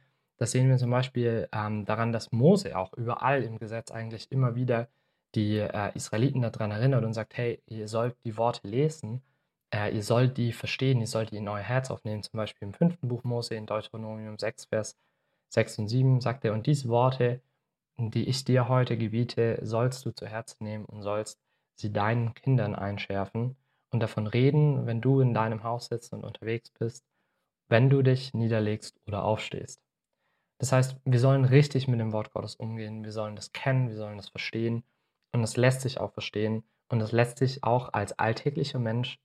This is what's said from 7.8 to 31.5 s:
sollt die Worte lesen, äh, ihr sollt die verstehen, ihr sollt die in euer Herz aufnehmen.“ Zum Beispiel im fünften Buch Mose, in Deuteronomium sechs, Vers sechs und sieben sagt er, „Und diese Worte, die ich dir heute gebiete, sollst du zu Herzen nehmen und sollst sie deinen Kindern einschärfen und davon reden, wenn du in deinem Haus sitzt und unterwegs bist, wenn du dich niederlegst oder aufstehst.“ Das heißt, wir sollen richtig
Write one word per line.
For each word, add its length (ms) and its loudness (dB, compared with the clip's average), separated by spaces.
sollt 360 -2
die 140 -8
Worte 300 0
lesen, 560 -2
äh, 220 -2
ihr 80 -2
sollt 340 4
die 140 0
verstehen, 500 0
ihr 60 -2
sollt 240 -4
die 60 -10
in 100 -6
euer 100 -4
Herz 320 -2
aufnehmen.“ 320 -8
Zum 160 -12
Beispiel 300 -6
im 80 -10
fünften 320 2
Buch 160 -4
Mose, 320 -4
in 100 -8
Deuteronomium 720 -8
sechs, 280 -6
Vers 300 -4
sechs 300 0
und 80 -2
sieben 340 4
sagt 240 -2
er, 80 2
„Und 140 -4
diese 220 2
Worte, 520 2
die 320 -2
ich 160 -2
dir 240 4
heute 280 2
gebiete, 680 0
sollst 420 -2
du 60 -6
zu 160 -12
Herzen 380 -12
nehmen 200 -10
und 160 -14
sollst 380 -6
sie 160 -8
deinen 420 0
Kindern 420 0
einschärfen 840 -4
und 120 0
davon 260 -2
reden, 580 4
wenn 160 -2
du 180 4
in 140 4
deinem 300 0
Haus 240 -6
sitzt 260 -8
und 100 -10
unterwegs 480 -6
bist, 340 -6
wenn 220 8
du 120 6
dich 320 2
niederlegst 640 -2
oder 160 -2
aufstehst.“ 580 -4
Das 140 -2
heißt, 320 4
wir 160 4
sollen 240 6
richtig 460 6